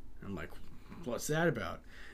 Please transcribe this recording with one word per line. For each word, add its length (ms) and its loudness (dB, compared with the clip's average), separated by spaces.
I'm 120 -2
like, 160 -2
"What's 240 0
that 200 6
about?" 340 2